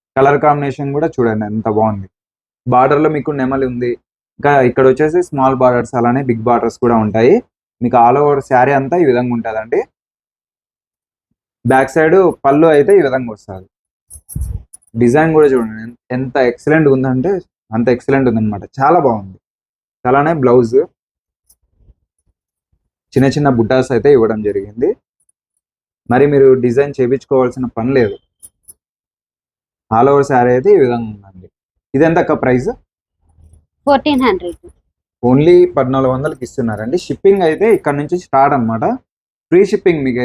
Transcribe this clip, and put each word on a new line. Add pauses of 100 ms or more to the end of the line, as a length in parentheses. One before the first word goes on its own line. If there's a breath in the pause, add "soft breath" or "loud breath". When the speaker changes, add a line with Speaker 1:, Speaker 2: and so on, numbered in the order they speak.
(180)
Speaker 1:
కలర్
కాంబినేషన్
కూడా
చూడండి
ఎంత (100)
బాగుంది. (680)
బార్డర్లో
మీకు
నెమలి
ఉంది. (480)
ఇంకా (160)
ఇక్కడ
వచ్చేసి
స్మాల్
బార్డర్స్,
అలానే
బిగ్
బార్డర్స్
కూడా
ఉంటాయి. (480)
మీకు
all
over (100)
శారీ
అంతా
ఈ
విధంగా
ఉంటుందండి. (1900)
బ్యాక్
సైడ్ (300)
పళ్ళు
అయితే
ఈ
విధంగా
వస్తుంది. (1400)
డిజైన్
కూడా
చూడండి
ఎన్-, (220)
ఎంత (160)
ఎక్సలెంట్‌గా
ఉందంటే (440)
అంత (100)
ఎక్సలెంట్
ఉందన్నమాట, (180)
చాలా
బాగుంది. (720)
అలానే (100)
బ్లౌజ్ (2500)
చిన్న
చిన్న
బుట్టాస్
అయితే
ఇవ్వడం
జరిగింది. (1200)
మరి
మీరు (160)
డిజైన్
చేపించుకోవాల్సిన (120)
పని
లేదు. (1800)
All
over
శారీ
అయితే
ఈ
విధంగా
ఉందండి. (480)
ఇది
ఎంత
అక్క
ప్రైస్? (1160)
Speaker 2:
ఫోర్టీన్
హండ్రెడ్. (720)
Speaker 1:
only (220)
పద్నాలుగు
వందలకి
ఇస్తున్నారండి.
షిప్పింగ్
అయితే
ఇక్కడ
నుంచి
స్టార్ట్
అన్నమాట. (680)
ఫ్రీ
షిప్పింగ్
మీకు